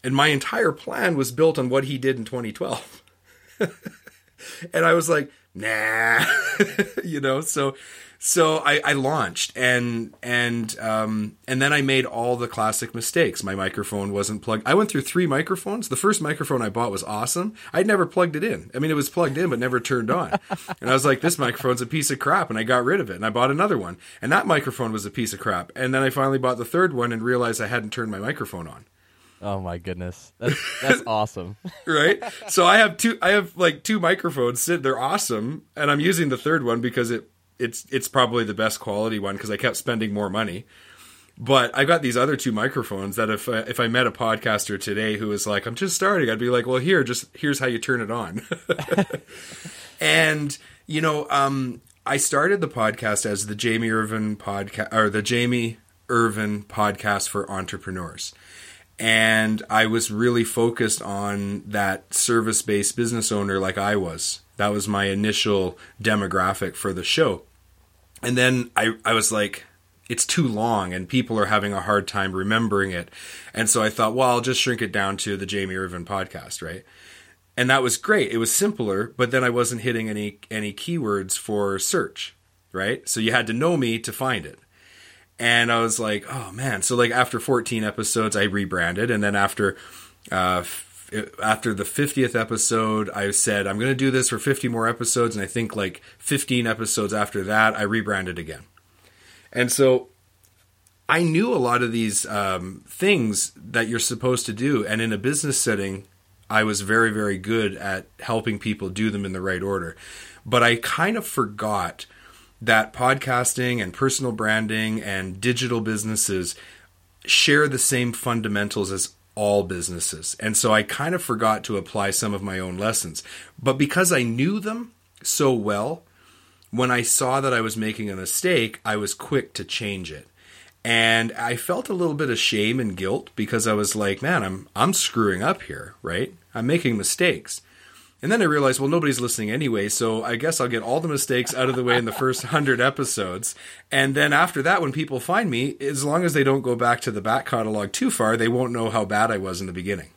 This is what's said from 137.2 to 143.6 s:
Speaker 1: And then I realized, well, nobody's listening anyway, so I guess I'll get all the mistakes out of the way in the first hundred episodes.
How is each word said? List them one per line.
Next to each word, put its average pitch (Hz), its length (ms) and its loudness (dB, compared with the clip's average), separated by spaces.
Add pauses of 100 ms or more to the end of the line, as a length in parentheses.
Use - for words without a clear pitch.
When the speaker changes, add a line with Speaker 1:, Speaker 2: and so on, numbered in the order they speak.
Speaker 1:
And 170 100 0
then 226 100 2
I 190 40 4
realized, 139 340 4
well, 139 100 0
nobody's 151 300 2
listening 113 320 -2
anyway, 113 380 0
so 110 340 0
I 117 140 -2
guess 156 220 0
I'll 127 80 0
get 117 140 -2
all 120 180 0
the 165 80 -4
mistakes 131 460 0
out 127 160 0
of 127 60 -2
the 127 80 -2
way 123 140 4
in 120 80 0
the 113 60 -4
first 131 320 -2
hundred 131 380 2
episodes. 110 720 -2 (380)